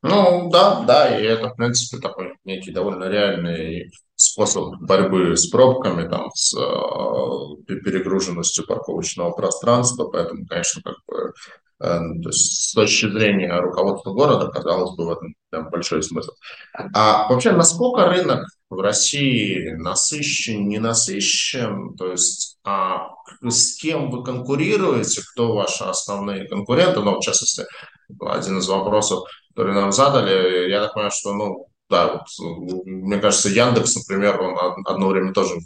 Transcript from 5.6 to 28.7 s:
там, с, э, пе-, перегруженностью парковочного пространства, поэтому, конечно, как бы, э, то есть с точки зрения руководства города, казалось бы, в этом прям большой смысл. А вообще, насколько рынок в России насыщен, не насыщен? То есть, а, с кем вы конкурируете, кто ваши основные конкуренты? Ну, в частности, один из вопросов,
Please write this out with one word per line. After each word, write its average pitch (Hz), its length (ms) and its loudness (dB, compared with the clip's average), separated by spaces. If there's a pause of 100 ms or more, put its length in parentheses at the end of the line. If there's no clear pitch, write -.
там, 69 280 -4
с, - 200 -2
э, 67 1120 -4
пе-, 95 140 -8
перегруженностью 90 880 -2
парковочного 87 640 -4
пространства, 117 760 0
поэтому, - 400 -4
конечно, - 380 -6
как - 140 -10 (120)
бы, - 240 -6 (480)
э, 85 180 0 (240)
то 82 60 -8
есть - 400 0
с - 60 -6
точки 107 360 4
зрения 98 480 2
руководства 98 540 -2
города, 110 360 4
казалось 90 460 -2
бы, 85 120 -4
в 85 40 -2
этом 82 240 -8 (140)
прям 80 220 -8
большой 82 320 -2
смысл. 80 300 -6 (600)
А 107 380 4
вообще, - 220 4
насколько 196 520 4
рынок 160 400 2 (240)
в 92 120 -10
России 104 920 0
насыщен, 101 1000 -2
не 107 120 -2
насыщен? 107 1160 -2
То 92 140 -6
есть, - 520 -4
а, 95 460 -4 (320)
с - 360 0
кем 147 340 -4
вы 123 120 -8
конкурируете, 135 1000 0 (100)
кто 117 220 0
ваши 101 300 -2
основные 98 600 -4
конкуренты? 101 540 2
Ну, 101 160 2
в - 40 -4
частности, - 440 -2 (560)
один 95 380 -4
из 90 100 -4
вопросов, 98 560 0 (300)